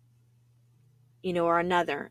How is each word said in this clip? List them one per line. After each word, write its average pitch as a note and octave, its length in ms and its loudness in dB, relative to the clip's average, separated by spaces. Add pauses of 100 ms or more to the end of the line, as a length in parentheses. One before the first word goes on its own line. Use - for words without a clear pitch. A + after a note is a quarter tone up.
(1200)
you F#3 100 -6
know, E3+ 140 0
or E3+ 140 2
another, E3+ 520 0